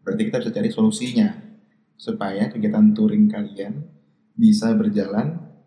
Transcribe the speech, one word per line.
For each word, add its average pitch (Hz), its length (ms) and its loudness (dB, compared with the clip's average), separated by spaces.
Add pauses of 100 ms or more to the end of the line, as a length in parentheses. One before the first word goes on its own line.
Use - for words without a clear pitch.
berarti 107 240 -2
kita 120 160 -4
bisa 113 80 -4
cari 110 160 -2
solusinya 123 600 2 (680)
supaya 104 560 -6
kegiatan 107 400 4
touring 107 340 2
kalian 104 600 -6 (440)
bisa 110 400 2
berjalan 104 680 -2 (260)